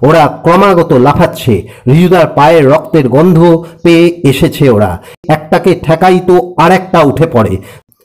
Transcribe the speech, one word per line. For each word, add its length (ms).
ওরা 420
ক্রমাগত 500
লাফাচ্ছে। 760
রিজুদার 400
পায়ের 400
রক্তের 420
গন্ধ 540
পেয়ে 400
এসেছে 460
ওরা। 320
একটাকে 540
ঠেকাই 440
তো 300
আর 140
একটা 300
উঠে 260
পড়ে। 300